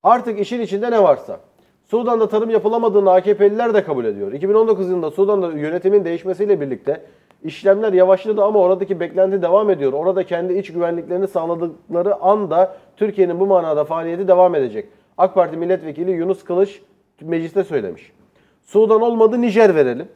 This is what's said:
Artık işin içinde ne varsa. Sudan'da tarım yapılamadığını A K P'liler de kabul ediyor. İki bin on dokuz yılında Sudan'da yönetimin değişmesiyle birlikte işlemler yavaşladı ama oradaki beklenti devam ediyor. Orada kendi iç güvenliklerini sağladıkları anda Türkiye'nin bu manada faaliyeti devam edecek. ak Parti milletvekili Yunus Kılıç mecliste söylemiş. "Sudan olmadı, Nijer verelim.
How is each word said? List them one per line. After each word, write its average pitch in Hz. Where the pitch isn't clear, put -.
Artık 220
işin 233
içinde 208
ne 220
varsa. 131
Sudan'da 226
tarım 214
yapılamadığını 214
A 185
K 202
P'liler 214
de 202
kabul 131
ediyor. 101
İki 147
bin 208
on 220
dokuz 190
yılında 170
Sudan'da 196
yönetimin 175
değişmesiyle 180
birlikte 139
işlemler 196
yavaşladı 190
ama 208
oradaki 185
beklenti 190
devam 196
ediyor. 139
Orada 180
kendi 180
iç 185
güvenliklerini 175
sağladıkları 170
anda 185
Türkiye'nin 190
bu 190
manada 160
faaliyeti 165
devam 180
edecek. 113
ak 185
Parti 170
milletvekili 170
Yunus 180
Kılıç 190
mecliste 165
söylemiş. 107
"Sudan 220
olmadı, 233
Nijer 208
verelim. 135